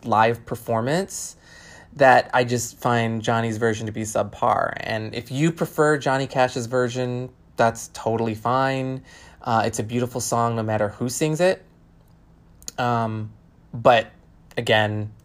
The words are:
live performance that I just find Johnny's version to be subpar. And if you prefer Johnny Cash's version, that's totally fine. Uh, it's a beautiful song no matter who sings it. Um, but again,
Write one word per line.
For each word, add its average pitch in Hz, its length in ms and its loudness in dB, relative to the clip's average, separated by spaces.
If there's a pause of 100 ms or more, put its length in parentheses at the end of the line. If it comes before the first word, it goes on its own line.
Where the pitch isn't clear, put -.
live 113 420 2
performance 131 920 -4 (560)
that 127 400 6
I 127 100 4
just 120 360 -4
find 117 420 0
Johnny's 113 360 -2
version 113 280 0
to 110 80 -6
be 110 80 -6
subpar. 107 800 0
And 110 340 -6
if - 160 -10
you 151 220 0
prefer 156 440 0
Johnny 135 300 -2
Cash's 127 380 0
version, 123 640 -2 (260)
that's 117 380 0
totally 113 420 -2
fine. 131 680 -2 (380)
Uh, 113 240 2
it's 110 140 -4
a 123 40 -2
beautiful 120 360 -4
song 117 380 0
no 110 60 -2
matter 107 260 0
who 120 180 -6
sings 151 320 -2
it. 185 240 0 (1160)
Um, 113 540 -2 (420)
but 117 380 4 (460)
again, 107 560 0 (120)